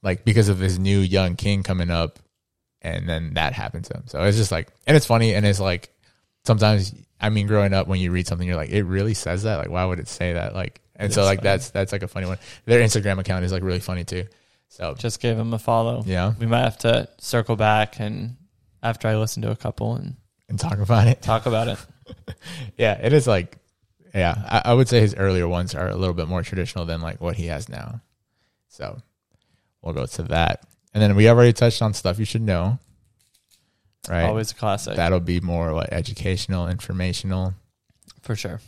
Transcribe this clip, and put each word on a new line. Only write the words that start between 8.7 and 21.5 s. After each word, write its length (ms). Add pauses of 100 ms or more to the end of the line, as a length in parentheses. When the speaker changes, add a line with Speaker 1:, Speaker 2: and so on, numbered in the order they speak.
Speaker 1:
"It 140
really 300
says 300
that? 140
Like, 120
why 140
would 160
it 80
say 240
that?" 220
Like, 260 (160)
and 160
so, 80
Speaker 2:
That's 100
Speaker 1:
like, 80
Speaker 2:
funny. 100
Speaker 1:
that's, 220
that's, 220
like, 100
a 60
funny 180
one. 120 (260)
Their 160
Instagram 380
account 260
is, 80
like, 100
really 180
funny 240
too. 200 (440)
So 260
Speaker 2:
Just 260
give 180
him 160
a 40
follow. 480
Speaker 1:
Yeah. 320
Speaker 2:
We 80
might 160
have 160
to 300 (100)
circle 380
back 440
and 360 (460)
after 260
I 80
listen 260
to 80
a 60
couple 400
and 200 (320)
Speaker 1:
And 120
talk 180
about 300
it. 140
Speaker 2:
talk 240
about 220